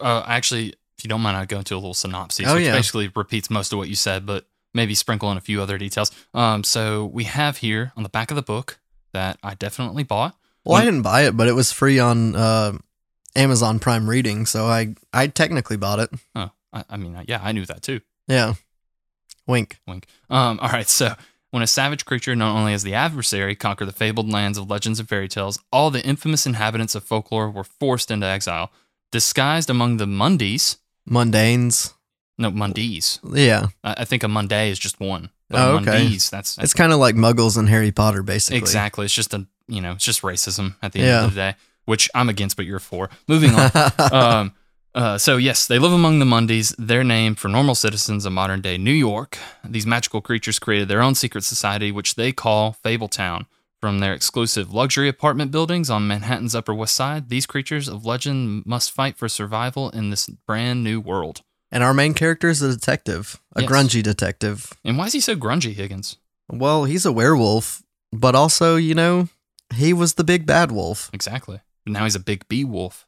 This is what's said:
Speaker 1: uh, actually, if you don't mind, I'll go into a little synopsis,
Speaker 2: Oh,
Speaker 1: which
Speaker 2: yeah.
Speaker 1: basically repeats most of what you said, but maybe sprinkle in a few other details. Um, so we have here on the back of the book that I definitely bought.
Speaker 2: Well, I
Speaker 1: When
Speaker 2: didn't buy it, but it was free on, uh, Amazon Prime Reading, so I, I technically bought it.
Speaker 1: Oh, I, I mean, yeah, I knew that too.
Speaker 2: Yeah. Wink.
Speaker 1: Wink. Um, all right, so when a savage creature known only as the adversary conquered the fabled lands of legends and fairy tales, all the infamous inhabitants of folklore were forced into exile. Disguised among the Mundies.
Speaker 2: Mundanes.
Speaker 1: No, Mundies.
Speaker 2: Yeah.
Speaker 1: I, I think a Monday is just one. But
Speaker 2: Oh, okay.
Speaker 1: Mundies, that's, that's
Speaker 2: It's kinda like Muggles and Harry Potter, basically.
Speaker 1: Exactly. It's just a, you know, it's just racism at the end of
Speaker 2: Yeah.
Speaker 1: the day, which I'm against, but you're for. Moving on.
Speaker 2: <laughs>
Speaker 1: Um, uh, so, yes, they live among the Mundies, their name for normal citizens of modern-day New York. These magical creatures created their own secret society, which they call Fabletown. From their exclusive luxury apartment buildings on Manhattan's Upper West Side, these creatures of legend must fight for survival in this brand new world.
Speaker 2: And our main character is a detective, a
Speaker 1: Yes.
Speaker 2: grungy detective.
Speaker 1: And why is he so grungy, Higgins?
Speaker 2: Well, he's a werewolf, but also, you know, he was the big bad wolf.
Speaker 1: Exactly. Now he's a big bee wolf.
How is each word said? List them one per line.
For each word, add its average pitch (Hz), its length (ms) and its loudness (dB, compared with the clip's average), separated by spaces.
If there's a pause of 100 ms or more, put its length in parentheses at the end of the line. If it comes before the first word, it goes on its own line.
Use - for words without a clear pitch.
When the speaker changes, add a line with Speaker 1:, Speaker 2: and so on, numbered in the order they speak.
Speaker 1:
uh, 117 260 0
actually, 117 440 -2 (280)
if - 60 -18
you 113 40 -10
don't 110 120 -2
mind, 104 160 0
I'll 95 100 -4
go 101 120 -6
into 98 160 -8
a - 20 -4
little 92 180 -8
synopsis, 92 540 -6
Speaker 2:
Oh, 156 80 4
Speaker 1:
which 175 80 2
Speaker 2:
yeah. 127 80 2
Speaker 1:
basically 104 420 0
repeats 107 340 -4
most 104 240 -4
of 104 60 -4
what 92 100 -8
you 104 60 -8
said, 98 320 -4
but 98 180 -6 (300)
maybe 110 220 0
sprinkle 104 340 -2
in 95 60 -4
a 87 40 -8
few 104 220 -4
other 98 160 -6
details. 101 320 -4 (240)
Um, 110 300 0
so 107 420 -2
we 113 180 -6
have 143 340 -4
here 113 380 -4
on 113 60 -8
the 101 60 -8
back 113 240 -4
of - 20 -6
the 143 80 -4
book - 380 -8 (320)
that 95 280 -6
I 98 140 -12
definitely 113 480 -8
bought. 123 320 -4 (300)
Speaker 2:
Well, 165 100 2
I 202 60 8
Speaker 1:
When 233 60 4
Speaker 2:
didn't 165 160 2
buy 120 240 4
it, 117 100 2
but 135 100 4
it 123 60 4
was 123 180 2
free 135 300 4
on, 117 340 2
uh, 110 380 2 (640)
Amazon 120 420 4
Prime 110 320 0
Reading, 113 340 0
so 110 220 -2
I, 113 300 0 (160)
I 131 160 2
technically 147 480 -2
bought 101 240 -2
it. 117 100 -4 (240)
Speaker 1:
Oh, 98 160 -8 (220)
I, 110 180 -12
I 104 60 -12
mean, 87 200 -10 (120)
yeah, 117 120 -4
I 101 120 -4
knew 98 120 -4
that - 160 -14
too. 131 200 -8 (260)
Speaker 2:
Yeah. 117 280 2 (920)
Wink. 120 400 0
Speaker 1:
Wink. 92 220 -14 (200)
Um, 123 320 2
all 120 100 -4
right, 113 180 -2
so - 260 2 (380)
when 120 100 0
a 113 60 0
savage 143 360 0
creature 127 300 -2
known 110 220 2
only 107 180 2
as 101 80 -2
the 98 120 -6
adversary 117 600 -2
conquered 101 320 -4
the 98 60 -8
fabled 110 400 -2
lands 104 260 -2
of 98 100 -12
legends 107 300 -4
and 110 100 -8
fairy 98 200 -4
tales, 101 320 -6 (120)
all 143 200 4
the 123 120 -4
infamous 151 400 -2
inhabitants 110 520 -2
of 98 80 -10
folklore 110 440 -2
were 101 140 -10
forced 127 480 -2
into 104 160 -2
exile. 95 460 -4 (400)
Disguised 139 580 0
among 120 280 2
the 104 80 0
Mundies. 107 720 0 (300)
Speaker 2:
Mundanes. 120 840 2 (420)
Speaker 1:
No, 117 140 -2
Mundies. 101 720 -4 (120)
Speaker 2:
Yeah. 110 360 4 (160)
Speaker 1:
I, 104 140 -4
I 120 80 -4
think 123 180 -2
a 107 40 -2
Monday 104 420 0
is 95 80 -4
just - 200 -8
one. 95 320 -8 (180)
But 123 120 2
Speaker 2:
Oh, 131 160 6
okay. 110 280 4
Speaker 1:
Mundies, 104 260 0
that's, - 260 -8
that's - 80 -6
Speaker 2:
It's - 100 2
kinda 165 220 6
like 123 180 6
Muggles 113 420 4
and 110 120 4
Harry 107 240 4
Potter, 104 320 2
basically. 101 340 -2
Speaker 1:
Exactly. 104 460 -2
It's 101 100 -2
just 113 200 -4
a, 98 120 -6 (220)
you 110 120 -6
know, 90 120 -6
it's 92 120 -4
just - 180 -2
racism 95 600 -4
at 101 100 -6
the 95 80 -4
end 127 100 4
of 117 120 4
Speaker 2:
Yeah. 110 60 2
Speaker 1:
the 98 60 0 (180)
day, - 40 -10 (300)
which 110 280 2
I'm 123 140 2
against, 98 280 -2
but 95 100 -6
you're 95 120 -8
for. 92 320 -8 (160)
Moving 156 280 6
on. 131 200 6
Speaker 2:
<laughs> 143 380 4
Speaker 1:
Um, 117 420 4 (400)
uh, 113 240 0
so, 131 180 4
yes, 127 320 2
they 120 100 4
live 170 140 4
among 160 260 6
the 139 60 6
Mundies, 113 540 2
their 117 260 2
name 113 320 2
for - 120 -8
normal 127 280 4
citizens 104 500 -2
of 95 60 -4
modern-day 95 460 -2
New 107 140 2
York. 123 460 0 (260)
These 107 220 -4
magical 113 340 -2
creatures 113 380 -4
created 101 300 0
their 104 140 2
own 131 120 4
secret 113 300 -4
society, 104 480 -2
which 101 240 -4
they 123 160 -2
call 110 520 0
Fabletown. 104 640 -4 (340)
From 101 200 0
their 98 120 0
exclusive 101 640 -4
luxury 139 340 2
apartment 139 440 -2
buildings 165 380 -2
on 107 160 0
Manhattan's 107 480 -4
Upper 113 200 -4
West 110 200 -2
Side, 139 360 -4
these 127 160 -2
creatures 143 420 -6
of 107 160 -12
legend 123 640 -4
must 120 260 -2
fight 135 240 -2
for 120 120 -6
survival 117 640 -4
in 107 200 -4
this 101 180 -4
brand 120 560 -4
new 110 160 -2
world. 87 400 -6 (320)
Speaker 2:
And 123 100 2
our 131 120 4
main 147 180 4
character 165 380 0
is 143 100 0
a 139 140 0
detective, - 640 -4 (160)
a 117 60 0
Speaker 1:
Yes. - 80 -2
Speaker 2:
grungy 127 320 4
detective. 104 720 -2 (100)
Speaker 1:
And 120 140 -2
why 185 80 -4
is 240 80 -4
he 285 60 0
so 233 140 0
grungy, 127 380 -2
Higgins? 98 440 -8 (340)
Speaker 2:
Well, 143 340 2
he's 170 220 0
a 147 60 2
werewolf, 113 720 4 (300)
but 123 220 4
also, 160 420 4
you 160 180 2
know, 175 340 2 (440)
he 143 220 2
was 170 200 2
the 170 100 2
big 170 220 2
bad 156 260 4
wolf. 90 420 -4
Speaker 1:
Exactly. 101 460 -10 (260)
Now 104 180 -2
he's 104 100 0
a 95 60 -4
big 98 280 -6
bee 135 160 -2
wolf. 92 440 -8